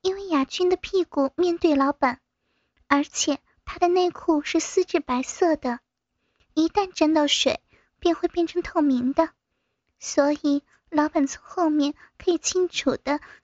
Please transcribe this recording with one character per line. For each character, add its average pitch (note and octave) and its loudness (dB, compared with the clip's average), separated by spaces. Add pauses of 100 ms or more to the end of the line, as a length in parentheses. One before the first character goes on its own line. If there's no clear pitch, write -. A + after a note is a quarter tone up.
因 F#4+ -4
为 G4 -12
雅 D4 0
君 F4+ -2
的 F4+ 2
屁 - -2
股 C#4 -2
面 E4+ 0
对 D#4 2
老 C#4 2
板， B3+ -2 (680)
而 C#4+ 2
且 - -4 (260)
她 - -14
的 F4 2
内 F4+ 2
裤 D4+ 0
是 - -2
丝 F4+ -2
质 - -2
白 C4 -2
色 E4 0
的， B3 -6 (760)
一 D#4+ 2
旦 F#4+ -2
沾 D#4 2
到 D4 2
水， - 0 (400)
便 E4+ 2
会 - -4
变 E4+ 0
成 F4 -4
透 - -4
明 C4 2
的， D#4+ 0 (720)
所 C#4+ 0
以 C#4+ -2 (240)
老 D4+ 0
板 C#4+ 0
从 - -10
后 E4+ -2
面 D4 0 (240)
可 - 0
以 D#4+ 0
清 F#4 -2
楚 - -2
地 D4 -4 (240)